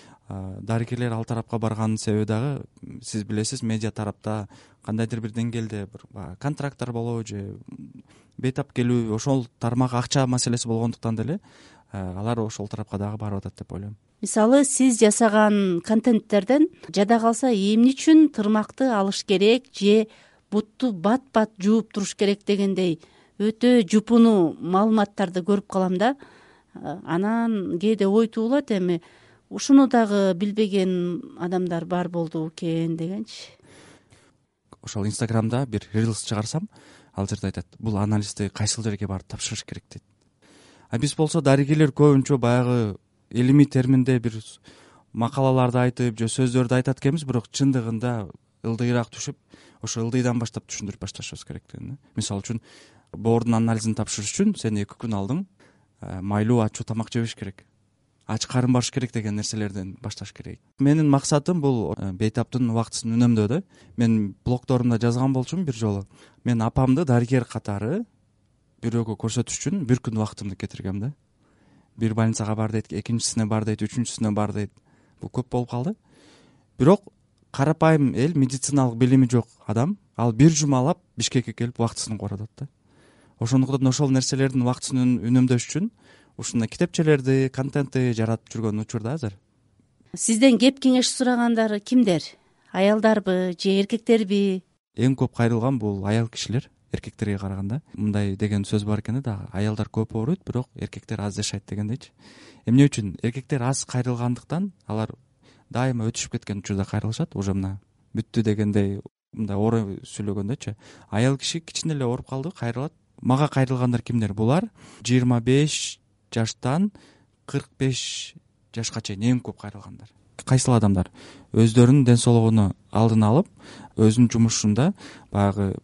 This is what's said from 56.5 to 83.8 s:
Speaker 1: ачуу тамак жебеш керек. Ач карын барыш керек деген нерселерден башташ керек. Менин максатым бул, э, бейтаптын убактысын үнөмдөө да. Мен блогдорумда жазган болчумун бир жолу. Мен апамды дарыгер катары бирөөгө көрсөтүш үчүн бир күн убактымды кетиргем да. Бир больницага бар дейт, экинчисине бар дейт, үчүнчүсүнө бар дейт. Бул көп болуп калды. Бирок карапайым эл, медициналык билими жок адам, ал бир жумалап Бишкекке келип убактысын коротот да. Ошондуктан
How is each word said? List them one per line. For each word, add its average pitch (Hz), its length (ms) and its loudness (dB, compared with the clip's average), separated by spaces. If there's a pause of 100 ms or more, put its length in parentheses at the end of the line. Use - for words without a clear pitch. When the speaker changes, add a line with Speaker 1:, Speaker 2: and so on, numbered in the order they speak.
Speaker 1:
ачуу - 240 -2
тамак 110 280 -6
жебеш 117 220 -4
керек. - 300 -14 (640)
Ач 110 200 -6
карын 127 260 2
барыш 123 200 0
керек 123 200 -4
деген 107 240 -6
нерселерден 101 640 -8
башташ 104 320 -12
керек. - 280 -16 (180)
Менин 151 320 4
максатым 147 500 2
бул, 120 360 0
э, 98 160 -6
бейтаптын 113 580 -2
убактысын 113 460 -4
үнөмдөө 117 320 4
да. 156 140 -2 (340)
Мен 110 480 0
блогдорумда 120 540 0
жазган 120 340 0
болчумун 131 320 -4
бир 139 100 -4
жолу. 101 320 -2 (380)
Мен 117 180 0
апамды 131 420 2
дарыгер 120 400 2
катары 110 600 -6 (800)
бирөөгө 113 340 -2
көрсөтүш - 420 -4
үчүн 180 260 -4
бир 120 140 2
күн 110 180 -8
убактымды 101 400 -6
кетиргем 98 440 -8
да. 127 120 -6 (840)
Бир 110 180 -2
больницага 110 400 0
бар 107 160 -2
дейт, 107 220 -6
экинчисине 113 540 -4
бар 107 180 -2
дейт, 107 180 -2
үчүнчүсүнө 110 520 -4
бар 104 180 -2
дейт. 101 180 -6 (500)
Бул 98 100 -12
көп - 200 -6
болуп 123 200 -4
калды. 131 260 -6 (800)
Бирок 160 240 6 (480)
карапайым 151 640 2
эл, 139 200 0
медициналык 131 640 0
билими 127 340 6
жок 120 180 0 (180)
адам, 131 320 -2 (180)
ал 117 160 0
бир 131 180 6
жумалап 143 480 0 (180)
Бишкекке 123 360 -2
келип 120 280 -6
убактысын 113 380 -4
коротот 101 380 -8
да. 139 120 -12 (720)
Ошондуктан 131 500 2